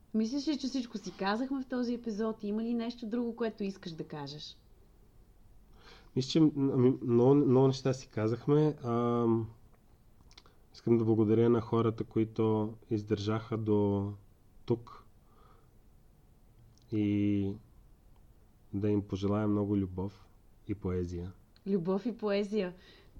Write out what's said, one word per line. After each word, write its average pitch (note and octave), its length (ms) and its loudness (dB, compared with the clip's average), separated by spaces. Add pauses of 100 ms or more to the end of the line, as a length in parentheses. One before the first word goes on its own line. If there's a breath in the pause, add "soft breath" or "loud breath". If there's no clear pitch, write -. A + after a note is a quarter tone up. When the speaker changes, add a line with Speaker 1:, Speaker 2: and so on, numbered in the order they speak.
(140)
Speaker 1:
Мислиш A#3 340 -2
ли, D4 100 0
че - 80 -6
всичко B3 320 -6
си F3+ 200 -10
казахме B3+ 440 -2
в - 60 -16
този B3 260 -4
епизод? A3 480 -4
Има G#3+ 200 -4
ли A#3 120 -2
нещо A#3 320 -6
друго, A#3 300 -4
което A3 280 -4
искаш F#3+ 280 -8
да D#3+ 120 -10
кажеш? D3 520 -12 (1600 loud breath)
Speaker 2:
Мисля, C3 140 -2
че, D#3+ 80 2 (180)
ами, C3+ 460 4
много, A#2+ 320 6
много C3+ 320 6
неща C3+ 260 0
си - 160 -12
казахме. C#3+ 760 0
Ам, A#2 640 0 (1300 soft breath)
искам A#2 240 2
да A2+ 60 0
благодаря A2 460 4
на A#2 100 4
хората, A2+ 440 0
които A2 720 -2 (160)
издържаха G#2+ 640 -2
до G#2 560 2 (520)
тук - 400 -4 (1900 soft breath)
и G2+ 600 2 (1200)
да G#2 180 0
им G#2 120 2
пожелая G2+ 460 0
много G#2 280 2
любов F#2 500 -4 (420)
и G#2 60 -4
поезия. F2+ 580 -4 (340)
Speaker 1:
Любов F#3+ 400 -2
и G#3+ 100 -4
поезия. G3+ 580 -2 (460 soft breath)